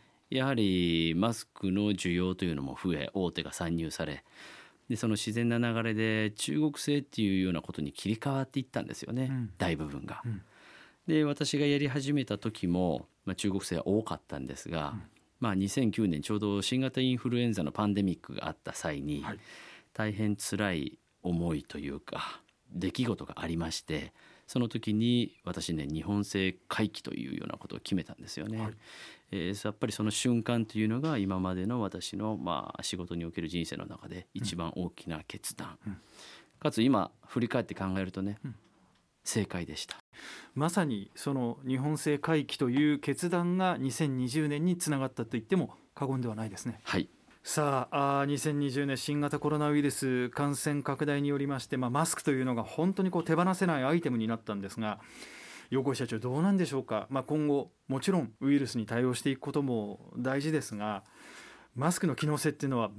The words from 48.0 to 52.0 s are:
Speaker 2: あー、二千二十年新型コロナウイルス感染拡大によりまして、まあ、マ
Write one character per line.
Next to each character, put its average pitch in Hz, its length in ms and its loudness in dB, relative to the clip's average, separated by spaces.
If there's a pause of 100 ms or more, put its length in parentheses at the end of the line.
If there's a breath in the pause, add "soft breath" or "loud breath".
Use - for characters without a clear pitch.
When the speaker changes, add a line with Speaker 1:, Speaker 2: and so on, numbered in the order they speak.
Speaker 2:
あ - 20 4
ー、 139 40 4
二 143 120 2
千 147 220 0
二 143 100 0
十 139 160 0
年 135 120 0
新 147 220 0
型 143 200 0
コ 147 100 2
ロ 151 80 2
ナ 147 140 4
ウ 147 40 4
イ 147 60 6
ル 143 80 4
ス 127 400 2
感 143 260 0
染 143 280 0
拡 143 240 0
大 143 160 2
に 143 60 2
よ 143 100 0
り 139 80 0
ま 135 120 -2
し - 60 -8
て、 143 100 -4
ま 127 120 2
あ、 - 20 2
マ 147 160 4